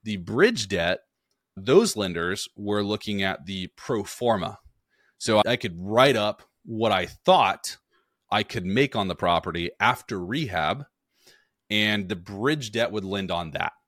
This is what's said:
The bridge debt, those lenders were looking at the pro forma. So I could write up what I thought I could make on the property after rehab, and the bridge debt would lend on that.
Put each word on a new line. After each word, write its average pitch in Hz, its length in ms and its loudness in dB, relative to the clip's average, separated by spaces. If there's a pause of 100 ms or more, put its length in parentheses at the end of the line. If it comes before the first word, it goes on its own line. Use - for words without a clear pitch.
The 107 140 -4
bridge 113 500 2
debt, 90 320 0 (560)
those 143 400 2
lenders 90 600 -4
were 104 280 -2
looking 104 380 -4
at 95 240 -4
the 92 300 -8
pro 110 280 -4
forma. 104 560 -2 (580)
So 107 280 4
I 120 100 2
could 87 240 -8
write 117 360 4
up 104 280 -2 (200)
what 113 280 0
I 92 140 2
thought - 720 2 (540)
I 107 120 2
could 95 220 -6
make 127 300 0
on 101 120 0
the 85 80 -2
property 85 640 0
after 107 440 0
rehab, 104 640 -4 (840)
and 107 400 2
the 107 60 -2
bridge 104 560 -4
debt 113 200 0
would 104 120 -4
lend 95 280 -4
on 85 200 -4
that. 82 220 -4 (140)